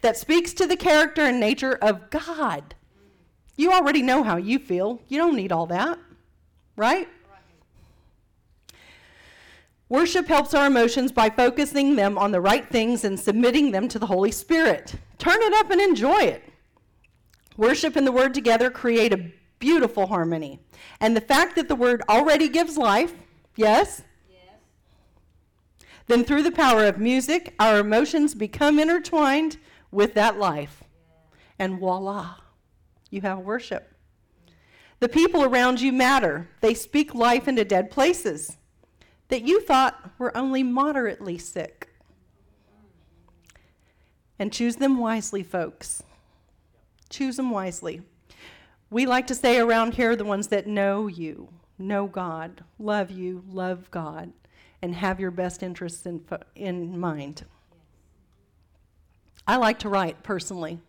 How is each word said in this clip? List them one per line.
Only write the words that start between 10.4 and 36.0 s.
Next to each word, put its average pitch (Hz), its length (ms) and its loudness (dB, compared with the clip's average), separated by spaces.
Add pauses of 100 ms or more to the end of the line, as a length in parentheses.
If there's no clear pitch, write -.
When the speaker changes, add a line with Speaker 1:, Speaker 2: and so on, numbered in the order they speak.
Speaker 1:
our 285 140 4
emotions 247 460 2
by 226 180 4
focusing 277 680 2
them 202 220 2
on 202 120 2
the 180 120 0
right 196 260 0
things 233 360 0
and 196 140 -2
submitting 240 520 2
them 196 180 -2
to 226 100 -6
the 214 80 -4
Holy 196 240 2
Spirit. 320 640 0 (220)
Turn 381 240 2
it 427 140 2
up 427 160 4
and 370 100 4
enjoy 339 400 4
it. 220 240 0 (1120)
Worship 269 400 2
and 277 100 2
the 262 60 2
Word 254 220 2
together 233 360 2
create 233 440 2
a 175 180 -8 (260)
beautiful 240 500 2
harmony. 165 520 -4 (400)
And 220 160 2
the 220 60 0
fact 330 340 2
that 330 120 -2
the 302 60 0
Word 240 320 2
already 294 440 4
gives 330 260 0
life, 254 380 2 (420)
yes? 220 460 4 (280)
Speaker 2:
Yes. - 300 -20 (1500)
Speaker 1:
Then 240 160 2
through 285 200 0
the 339 100 0
power 254 320 4
of 202 140 2
music, 262 600 -2
our 214 200 6
emotions 294 560 2
become 285 440 0
intertwined 311 760 0 (340)
with 208 220 2
that 208 260 2
life. 151 460 -4
Speaker 2:
Yeah. - 800 -16
Speaker 1:
And 190 140 -6
voila, 185 640 -6 (640)
you 196 140 -10
have 190 160 -6
worship. 208 560 -10 (1080)
The 247 80 2
people 330 340 2
around 254 380 2
you 262 140 0
matter. 240 560 2 (100)